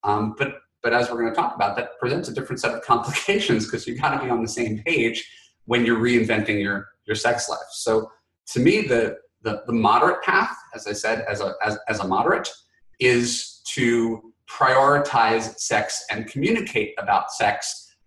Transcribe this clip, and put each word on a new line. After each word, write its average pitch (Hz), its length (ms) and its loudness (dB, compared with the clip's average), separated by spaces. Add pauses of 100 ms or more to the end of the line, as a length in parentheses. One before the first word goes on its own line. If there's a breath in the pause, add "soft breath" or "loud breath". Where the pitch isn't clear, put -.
Um, 107 340 0
but, 139 180 -2 (260)
but 117 100 0
as 120 180 2
we're 117 140 -4
gonna 113 120 -2
talk 117 200 0
about, 101 200 -2
that - 240 -8
presents 131 300 -2
a 113 40 -10
different 127 260 -6
set 117 140 -2
of - 80 -8
complications, 131 880 0
'cause - 160 -6
you 120 100 -6
gotta 135 280 0
be 127 60 -4
on 120 120 0
the 110 60 -2
same 107 360 -4
page 120 400 0 (420 loud breath)
when 120 200 2
you're 113 140 4
reinventing 110 600 2
your, 98 300 -4 (160)
your 107 100 -2
sex 120 320 0
life. - 120 -6 (120)
So 110 400 -2 (420)
to 127 60 0
me, 196 220 4
the, 117 360 0 (260)
the, 110 240 -4
the 117 60 -2
moderate 110 500 4
path, - 320 0 (180)
as 107 140 -12
I 107 60 -6
said, 110 360 -2
as 104 120 -4
a, 98 120 -4 (100)
as, 107 140 -2 (100)
as 104 120 -2
a 95 80 -4
moderate, 107 420 2 (500 soft breath)
is 120 640 0 (140)
to 117 580 0 (160)
prioritize 123 1080 4
sex - 520 -2
and 110 180 -6
communicate 147 680 -2
about 98 340 0
sex - 640 -4 (120)